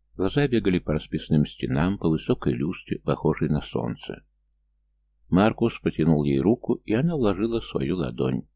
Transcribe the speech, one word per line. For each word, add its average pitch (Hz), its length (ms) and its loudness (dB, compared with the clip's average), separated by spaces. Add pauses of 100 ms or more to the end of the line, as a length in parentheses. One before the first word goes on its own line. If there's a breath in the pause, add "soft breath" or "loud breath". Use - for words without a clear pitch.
(140)
глаза 131 340 0
бегали 98 300 2
по 78 160 -2
расписным 78 500 0
стенам, 73 540 -2
по - 100 0
высокой 78 460 0
люстре, - 460 -6
похожей 76 500 -2
на 73 100 2
солнце. - 640 -8 (1040)
Маркус 110 520 2
протянул 78 440 2
ей 69 140 2
руку, 104 360 2 (100)
и 104 100 0
она 160 220 0
вложила 110 440 0
свою 69 360 -4
ладонь. 65 600 -2